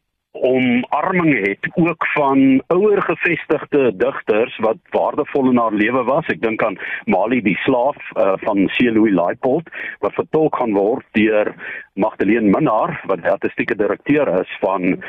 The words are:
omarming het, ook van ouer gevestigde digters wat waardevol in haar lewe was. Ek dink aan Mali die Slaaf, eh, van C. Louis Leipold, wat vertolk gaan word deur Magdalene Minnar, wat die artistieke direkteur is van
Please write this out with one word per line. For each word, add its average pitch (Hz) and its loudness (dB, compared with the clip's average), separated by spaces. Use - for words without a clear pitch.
omarming 127 0
het, 98 -2
ook 170 0
van 135 4
ouer 196 2
gevestigde 147 0
digters 120 -2
wat 113 0
waardevol 131 0
in 123 4
haar 113 2
lewe 113 0
was. 123 0
Ek 143 -4
dink 113 -2
aan 104 -2
Mali 110 0
die 95 0
Slaaf, 127 0
eh, 98 2
van 101 0
C. 123 0
Louis 110 2
Leipold, 110 -2
wat 202 -4
vertolk - -2
gaan 117 -2
word 101 0
deur 107 2
Magdalene 107 0
Minnar, 135 0
wat 92 -2
die 82 -2
artistieke 107 -2
direkteur 101 0
is - -6
van 92 -2